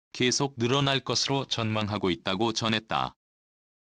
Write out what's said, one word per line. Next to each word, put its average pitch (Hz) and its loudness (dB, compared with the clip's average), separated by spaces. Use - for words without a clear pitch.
계속 127 0
늘어날 135 2
것으로 135 -2
전망하고 107 -2
있다고 95 0
전했다. 110 -2